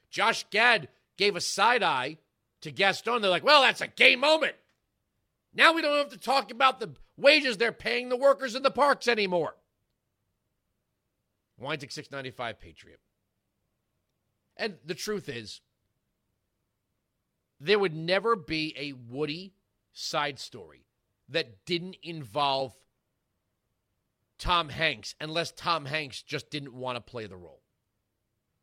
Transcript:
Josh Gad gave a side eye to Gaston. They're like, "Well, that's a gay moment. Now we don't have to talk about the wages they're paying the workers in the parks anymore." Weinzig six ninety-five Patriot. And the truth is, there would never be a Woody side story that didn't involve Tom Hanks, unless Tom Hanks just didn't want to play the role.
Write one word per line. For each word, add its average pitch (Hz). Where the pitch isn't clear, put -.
Josh 202
Gad 214
gave 196
a 170
side 220
eye 151
to 156
Gaston. 196
They're 202
like, 165
"Well, 285
that's 233
a -
gay 254
moment. 285
Now 302
we 330
don't 294
have 285
to 226
talk 247
about 262
the 170
wages 277
they're 226
paying 240
the 247
workers 262
in 269
the 269
parks 269
anymore." 180
Weinzig 139
six -
ninety-five 127
Patriot. -
And 196
the 160
truth 208
is, 117
there 190
would 185
never 190
be 156
a 143
Woody 143
side 147
story 80
that 127
didn't 175
involve 139
Tom 170
Hanks, 131
unless 160
Tom 160
Hanks 147
just -
didn't 139
want 127
to 120
play 110
the 92
role. 85